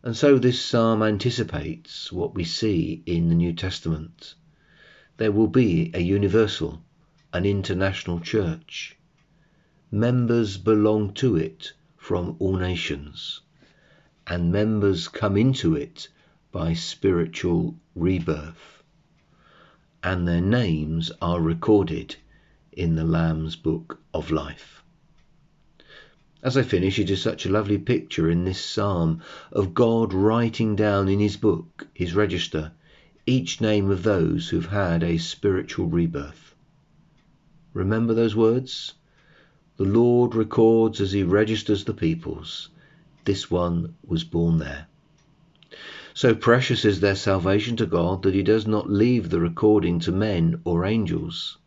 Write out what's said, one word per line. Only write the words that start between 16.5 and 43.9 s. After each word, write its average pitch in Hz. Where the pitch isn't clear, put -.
by 82
spiritual 85
rebirth, 82
and 90
their 85
names 82
are 87
recorded 82
in 85
the 80
Lamb's 82
Book -
of 78
Life. 76
As 131
I 135
finish, 98
it 95
is 98
such -
a 95
lovely 101
picture 82
in 85
this 92
psalm 85
of 95
God 113
writing 110
down 98
in 98
his 104
book, -
his 87
register, 85
each 127
name 104
of 92
those 85
who've 85
had 92
a 85
spiritual 92
rebirth. 80
Remember 110
those 113
words? 117
"The 98
Lord 117
records 113
as 95
he 101
registers 104
the 104
peoples. -
This 98
one 87